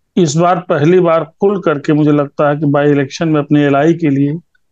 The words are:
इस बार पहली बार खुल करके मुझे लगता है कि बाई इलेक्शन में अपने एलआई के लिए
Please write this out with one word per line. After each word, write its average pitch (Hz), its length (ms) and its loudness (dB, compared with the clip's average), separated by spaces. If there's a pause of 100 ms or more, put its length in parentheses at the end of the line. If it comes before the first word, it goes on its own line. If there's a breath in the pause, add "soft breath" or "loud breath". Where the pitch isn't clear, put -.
(180)
इस 156 180 0
बार 175 240 2
पहली 170 400 0
बार 165 240 2
खुल 196 380 -4
करके 151 320 -2
मुझे 151 180 2
लगता 147 380 -2
है 147 80 -2
कि 156 80 -4
बाई 143 240 0
इलेक्शन 143 380 -2
में 151 140 0
अपने 147 220 0
एलआई 143 300 2
के 165 160 -2
लिए 143 300 -2 (320)